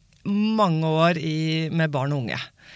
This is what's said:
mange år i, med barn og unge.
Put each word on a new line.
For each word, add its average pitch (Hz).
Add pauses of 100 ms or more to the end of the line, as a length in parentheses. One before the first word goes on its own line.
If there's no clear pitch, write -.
(240)
mange 202
år 165
i, 160
med 160
barn 143
og 143
unge. - (360)